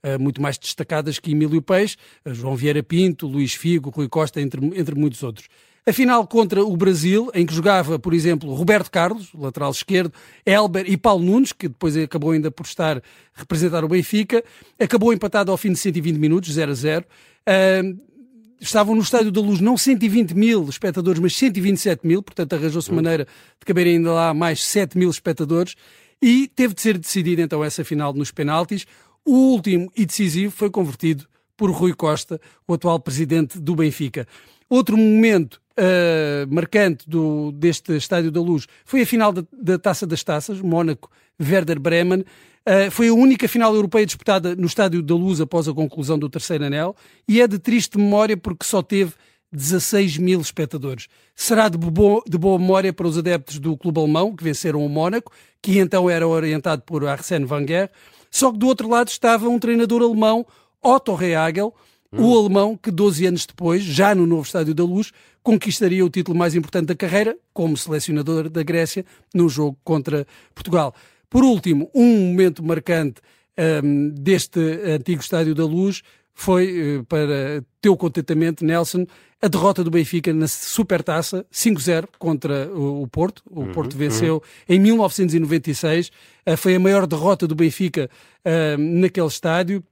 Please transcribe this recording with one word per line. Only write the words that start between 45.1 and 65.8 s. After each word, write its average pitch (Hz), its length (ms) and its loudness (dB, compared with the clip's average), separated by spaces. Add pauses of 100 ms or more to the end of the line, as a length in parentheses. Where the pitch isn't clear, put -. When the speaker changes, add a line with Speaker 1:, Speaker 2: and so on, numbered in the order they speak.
Speaker 1:
Luz 175 280 0
após 160 260 -2
a 156 60 -4
conclusão 151 440 -4
do 143 120 -4
terceiro 151 340 -6
anel 151 320 -4 (320)
e 226 140 6
é 240 60 6
de 202 120 -2
triste 220 380 0
memória 208 400 2
porque 175 280 -8
só 196 160 0
teve 196 300 -2 (400)
dezasseis 165 640 0
mil 180 220 2
espectadores. 139 680 -8 (280)
Será 220 320 2
de 170 100 -2
bo-, 202 480 2
de 175 120 -4
boa 185 200 2
memória 185 360 2
para 170 140 -4
os 160 100 -2
adeptos 160 420 -4
do 156 160 -4
clube 160 240 -4
alemão, 160 340 0
que 165 100 -16
venceram 147 420 -2
o - 20 -2
Mónaco, 160 460 -4 (280)
que 196 180 2
então 180 300 2
era 165 160 0
orientado 156 580 -2
por 147 220 -6
Arsène 143 400 -4
Wenger. 147 440 -2 (400)
Só 262 240 0
que 214 40 -8
do 240 100 2
outro 240 200 0
lado 233 220 2
estava 226 400 2
um 240 100 0
treinador 233 420 2
alemão, 226 440 2 (360)
Otto 254 320 2
Rehagel, 165 640 -2 (380)
Speaker 2:
Hum. 226 120 2
Speaker 1:
o 240 120 6
alemão 208 380 2
que - 160 -6
doze 180 340 2
anos 175 200 0
depois, 175 360 -2
já 190 320 2
no 175 140 4
novo 165 140 2
Estádio 156 340 -2
da 170 80 0
Luz, 180 300 -2 (280)
conquistaria 190 600 2